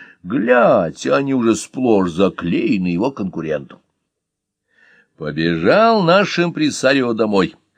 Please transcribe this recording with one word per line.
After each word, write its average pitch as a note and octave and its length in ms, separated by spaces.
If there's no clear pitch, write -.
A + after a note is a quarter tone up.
Глядь, F#3+ 840
они C#3 280
уже A#2 200
сплошь G#2 580
заклеены F#2 720
его F2+ 240
конкурентом. D#2 720
Побежал E2+ 840
наш F3+ 360
импресарио C#3+ 760
домой, G#2 440